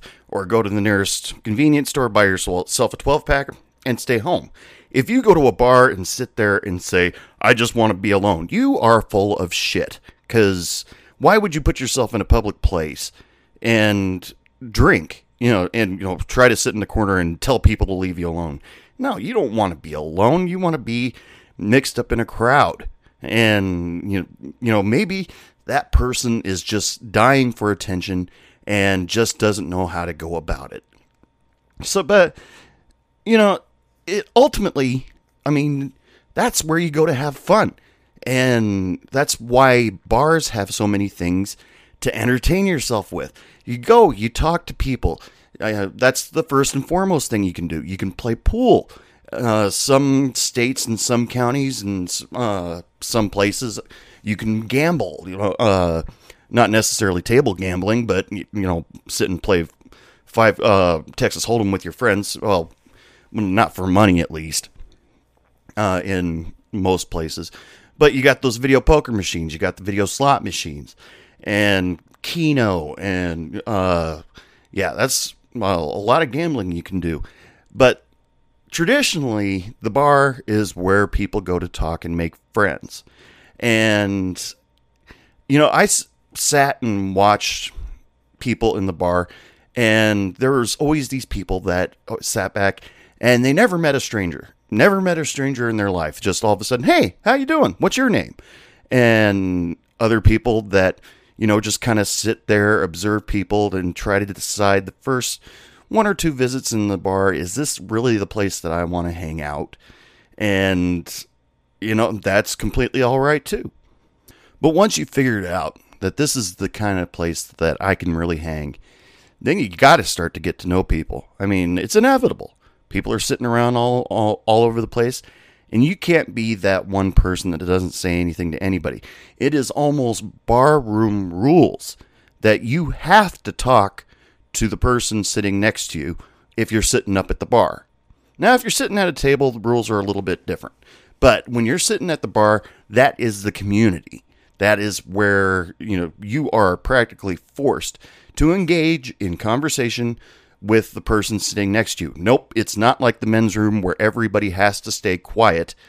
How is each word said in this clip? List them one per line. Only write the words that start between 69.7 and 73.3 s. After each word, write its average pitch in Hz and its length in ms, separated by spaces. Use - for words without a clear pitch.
the 98 80
video 101 220
slot 139 380
machines, 73 520
and 98 560
Keno, 117 720
and, 87 720